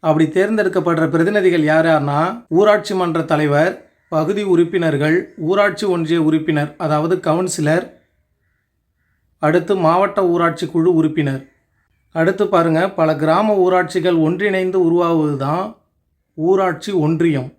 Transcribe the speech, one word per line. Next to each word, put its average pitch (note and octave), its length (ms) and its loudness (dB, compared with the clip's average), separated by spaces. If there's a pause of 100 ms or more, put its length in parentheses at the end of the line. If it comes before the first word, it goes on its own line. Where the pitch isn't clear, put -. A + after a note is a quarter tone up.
அப்படி D#3 240 2
தேர்ந்தெடுக்கப்படுற F3+ 840 0
பிரதிநிதிகள் F3 540 0
யார் D#3+ 220 2
யாருன்னா, D3 340 0 (280)
ஊராட்சி G3+ 460 2
மன்ற E3+ 280 -2
தலைவர், D3+ 500 0 (360)
பகுதி E3+ 340 -2
உறுப்பினர்கள், E3 720 0 (200)
ஊராட்சி G3 500 0
ஒன்றிய E3+ 360 0
உறுப்பினர், D#3 540 0
அதாவது D#3 400 0
கவுன்சிலர், E3+ 680 -2 (1500)
அடுத்து E3 380 0
மாவட்ட F#3 520 0
ஊராட்சி E3+ 380 0
குழு E3 280 0
உறுப்பினர். D3+ 480 0 (720)
அடுத்து F#3 320 0
பாருங்க, E3+ 440 2
பல D#3+ 260 0
கிராம F3+ 400 2
ஊராட்சிகள் F3+ 640 2
ஒன்றிணைந்து F#3 640 0
உருவாவது E3 520 0
தான் D3+ 300 -4 (680)
ஊராட்சி F3+ 580 0
ஒன்றியம். D#3 680 0